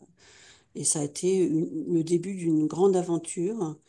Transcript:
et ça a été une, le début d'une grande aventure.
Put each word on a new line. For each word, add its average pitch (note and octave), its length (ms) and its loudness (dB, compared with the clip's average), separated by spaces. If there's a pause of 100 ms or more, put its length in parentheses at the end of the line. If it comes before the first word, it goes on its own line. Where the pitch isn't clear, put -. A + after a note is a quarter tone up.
(720)
et C#3+ 120 -8
ça D#3 160 0
a - 20 0
été F3+ 320 0
une, D#3+ 580 0
le E3 120 2
début F3 300 -2
d'une E3 300 2
grande F3 300 4
aventure. F3 800 -2 (140)